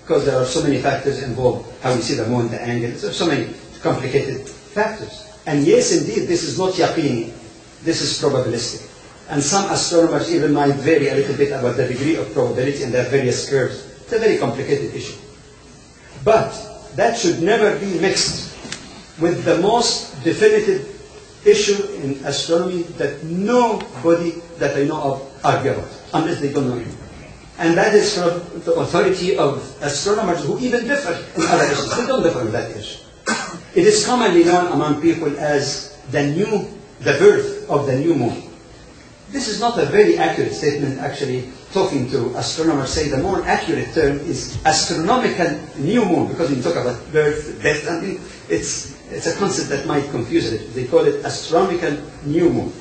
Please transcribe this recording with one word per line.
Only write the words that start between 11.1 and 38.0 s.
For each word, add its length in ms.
little 220
bit 140
about 260
the 100
degree 280
of 180
probability 480
in 100
their 180
various 380
curves. 380
It's 120
a 40
very 220
complicated 560
issue. 220
But 260
that 200
should 240
never 380
be 220
mixed 500
with 240
the 140
most 640
definitive 580
issue 320
in 240
astronomy 580
that 260
nobody 1080
that 180
I 100
know 120
of 480
argue 280
about, 160
unless 260
they 100
don't 160
know 120
him. 180
And 180
that 160
is 240
from 240
the 200
authority 560
of 240
astronomers 600
who 140
even 300
differ 260
in 60
other 200
issues. 300
They 120
don't 160
differ 180
in 120
that 220
issue. 280
It 100
is 220
commonly 360
known 280
among 320
people 340
as 720
the 160
new, 400
the 180
birth 500
of 160
the 140
new 160